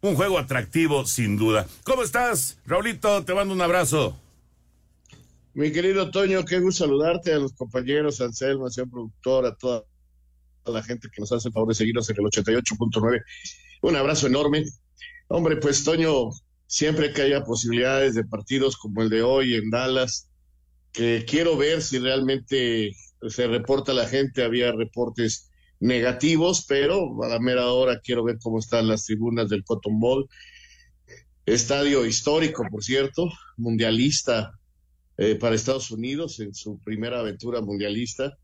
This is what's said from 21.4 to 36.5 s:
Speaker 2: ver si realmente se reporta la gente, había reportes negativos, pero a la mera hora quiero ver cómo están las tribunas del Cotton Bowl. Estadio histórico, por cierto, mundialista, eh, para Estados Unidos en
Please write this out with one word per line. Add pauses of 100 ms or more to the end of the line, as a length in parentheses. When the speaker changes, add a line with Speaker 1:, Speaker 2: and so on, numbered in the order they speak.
Speaker 2:
ver
si
realmente (340)
se
reporta
la
gente,
había
reportes (280)
negativos,
pero
a
la
mera
hora
quiero
ver
cómo
están
las
tribunas
del
Cotton
Bowl. (1160)
Estadio
histórico,
por
cierto, (280)
mundialista, (600)
eh,
para
Estados
Unidos
en